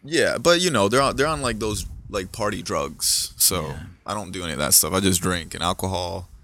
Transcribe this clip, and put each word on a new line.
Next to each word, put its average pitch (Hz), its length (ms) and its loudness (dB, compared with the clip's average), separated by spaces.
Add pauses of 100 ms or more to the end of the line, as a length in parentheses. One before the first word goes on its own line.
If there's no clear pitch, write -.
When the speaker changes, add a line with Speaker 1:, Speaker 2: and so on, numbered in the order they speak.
Speaker 1:
Yeah, 139 340 0
but, 170 220 6
you 180 120 0
know, 101 180 4
they're 127 120 4
on, 127 140 2
they're 135 120 2
on, 151 140 -2
like, 117 180 -2
those, 107 260 -2 (240)
like, 95 220 -6
party 104 320 -4
drugs. - 720 -2
So 85 300 2
Speaker 2:
Yeah. 71 120 -8 (280)
Speaker 1:
I 98 80 -4
don't 95 160 -8
do 92 120 -8
any 82 100 -4
of 69 60 -4
that 71 140 2
stuff. - 200 4
I 95 60 2
just 92 220 4
drink, 87 320 -2
and - 100 -4
alcohol, 90 640 -4 (140)